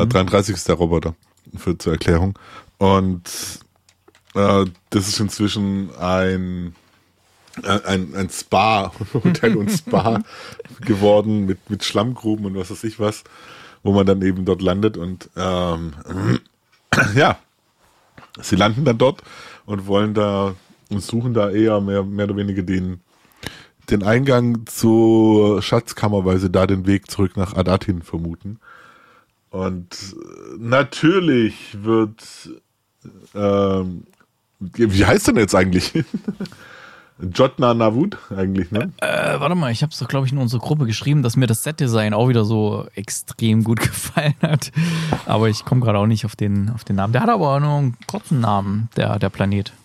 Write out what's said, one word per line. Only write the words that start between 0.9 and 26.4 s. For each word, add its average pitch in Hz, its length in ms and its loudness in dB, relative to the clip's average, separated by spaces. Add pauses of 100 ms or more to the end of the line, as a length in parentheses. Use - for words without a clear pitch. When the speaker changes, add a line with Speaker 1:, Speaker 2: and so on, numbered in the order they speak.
Speaker 2:
für, 170 200 -4
zur - 160 -4
Erklärung. 87 460 0 (400)
Und, 95 460 2 (1080)
äh, 98 300 2 (260)
das 98 180 0
ist - 120 -4
inzwischen 98 760 -2
ein, 90 760 -2 (920)
äh, 101 220 0
ein, 92 280 -2
ein 95 160 -4
Spa, 101 640 0 (120)
<laughs> - 100 -12
Hotel 180 420 2
und 104 160 -2
Spa 113 480 0 (300)
Speaker 1:
<laughs> - 300 -20
Speaker 2:
geworden 104 680 2
mit, 95 220 -6
mit 104 160 -6
Schlammgruben 107 600 -2
und 95 100 -8
was 92 140 -8
weiß 98 140 -10
ich 110 160 -8
was, 107 240 -2 (580)
wo 101 100 2
man 98 140 4
dann 98 160 4
eben 92 220 0
dort 90 180 0
landet 98 340 0
und, 90 400 -10
ähm, 87 560 -4 (640)
<clears throat> - 640 -4
ja, 147 220 4 (1000)
sie - 160 -4
landen 107 280 2
dann 117 140 2
dort 127 240 0 (440)
und 98 200 -8
wollen 101 280 2
da 101 400 0 (360)
und 101 120 -4
suchen 117 320 -4
da 101 160 0
eher 107 320 2
mehr, 98 200 -2
mehr 101 220 -4
oder 101 120 -4
weniger 101 260 -4
den, 90 380 -4 (880)
den 104 120 2
Eingang 120 600 2
zur 110 960 4
Schatzkammer, 104 640 0
weil 92 140 2
sie 95 100 0